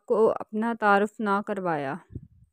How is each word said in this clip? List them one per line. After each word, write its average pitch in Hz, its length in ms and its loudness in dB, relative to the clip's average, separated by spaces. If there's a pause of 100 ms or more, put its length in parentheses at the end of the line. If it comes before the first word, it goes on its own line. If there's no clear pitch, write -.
को 220 200 4
अपना 226 480 -2
तारुफ 208 460 2
ना 202 200 0
करवाया। 170 640 -4 (500)